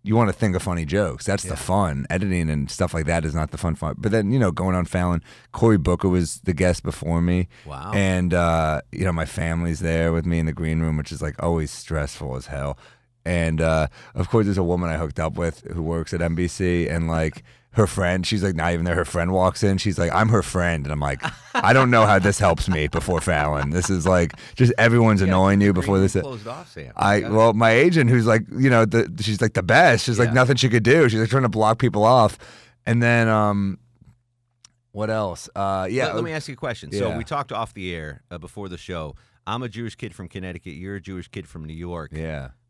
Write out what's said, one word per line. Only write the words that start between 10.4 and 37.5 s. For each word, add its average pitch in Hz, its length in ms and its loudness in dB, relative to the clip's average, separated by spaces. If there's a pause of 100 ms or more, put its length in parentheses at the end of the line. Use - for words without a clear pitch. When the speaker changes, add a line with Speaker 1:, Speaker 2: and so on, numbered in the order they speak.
Speaker 1:
the 80 60 -4
green 80 260 -2
room, 80 180 0
which 76 140 -6
is, 80 100 -10
like, 76 160 -6
always 82 320 -2
stressful 73 680 -8
as 65 120 -12
hell. 69 320 -8 (460)
And, 82 360 0
uh, 80 260 2 (280)
of 92 140 -4
course, 110 160 2
there's 98 120 0
a 98 60 0
woman 87 260 -2
I 80 80 -4
hooked 78 220 -6
up 80 160 -4
with 85 260 -4 (120)
who 85 100 -6
works 82 300 -4
at 85 80 -4
N 82 140 -2
B 87 120 -2
C, 87 400 -2
and, 82 200 -2
like, 80 360 -2 (320)
her 107 120 4
friend, 90 400 -2
she's, 101 160 -2
like, 95 120 -2
not 80 180 0
even 85 100 -2
there. 87 120 0
Her 82 100 0
friend 87 260 -4
walks 92 320 0
in. 98 140 2
She's 90 200 -2
like, 87 160 0
"I'm 107 160 2
her 107 140 4
friend." 85 420 -2
And 71 60 -6
I'm 76 80 -4
like, 71 220 -4 (340)
"I 110 160 2
don't 131 180 6
know 117 160 6
how 104 140 6
this 98 180 2
helps 87 300 2
me 78 220 0
before 82 320 -2
Fallon. 73 480 -2
This 90 200 -2
is, 90 160 -2
like, 90 280 2 (220)
just 120 220 4
everyone's 113 440 4
Speaker 2:
Yeah, 95 60 2
Speaker 1:
annoying 95 340 4
you 101 60 6
Speaker 2:
the 101 120 4
Speaker 1:
before 98 160 0
Speaker 2:
green 95 80 4
Speaker 1:
this." 98 120 0
Speaker 2:
room 90 100 0
closed 113 220 -12
off, 147 220 -14
Sam. 69 280 -18
Speaker 1:
I, 101 200 2
Speaker 2:
You 101 40 0
gotta - 140 -4
Speaker 1:
well, 113 180 6
my 113 180 4
agent, 143 380 4
who's, 120 160 4
like, 110 180 4 (140)
you 131 120 4
know, 117 140 6
the, 113 260 2 (120)
she's, 104 180 -2
like, 113 140 0
the 92 100 -2
best. 123 400 6
She's, 110 160 -2
like, 120 100 4
Speaker 2:
Yeah. 113 40 -2
Speaker 1:
nothing 127 240 4
she 127 100 2
could 113 160 2
do. 139 240 6
She's, 110 140 2
like, 113 80 0
trying 135 140 2
to 123 60 2
block 110 300 2
people 107 240 2
off. 117 340 6 (480)
And 117 160 2
then, 117 280 4
um, 104 480 2 (1120)
what 107 180 -4
else? 104 460 -4
Uh, 98 340 -2
yeah. 123 180 -2
Speaker 2:
Let, 101 80 -6
let 113 80 -2
me 117 100 -6
ask 151 140 -8
you 143 60 -14
a 120 40 -16
question. 127 340 -10
So - 180 -2
Speaker 1:
Yeah. 78 80 -6
Speaker 2:
we - 60 -8
talked - 280 -8